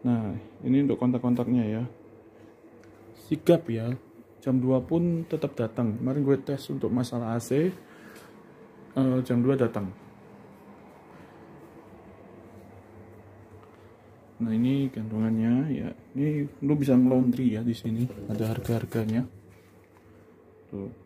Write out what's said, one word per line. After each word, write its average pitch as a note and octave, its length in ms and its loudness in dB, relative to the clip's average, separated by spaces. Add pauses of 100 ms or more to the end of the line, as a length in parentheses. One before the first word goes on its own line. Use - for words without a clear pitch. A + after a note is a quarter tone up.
Nah, A2+ 320 0 (240)
ini C3+ 240 2
untuk B2+ 160 0
kontak-kontaknya B2 640 2
ya. A2 200 -2 (1400)
Sigap E3 480 4
ya, A2+ 160 -2 (560)
jam C3 160 2
dua B2+ 240 2
pun E3+ 400 0
tetap D#3 320 -4
datang. A2+ 400 -2
Kemarin C3 240 -2
gue C#3 240 4
tes C#3 240 -4
untuk B2+ 240 -4
masalah A#2+ 400 -2
A A#2 80 0
C, D#3 320 0 (1200)
eh, C3 320 2
jam A#2+ 160 0
dua C3 160 2
datang. A2 320 -2 (4000)
Nah, A2+ 80 -2
ini C3 400 2
gantungannya A2+ 800 0
ya. - 160 -4 (240)
Ini D3 480 -2
lu C#3+ 160 2
bisa C#3 160 2
nge-laundry B2+ 640 6
ya A#2 80 -4
di A#2 80 0
sini. A2+ 320 -2 (240)
Ada A2 240 -2
harga-harganya. A2+ 720 -2 (1400)
Tuh. G2 240 -10 (140)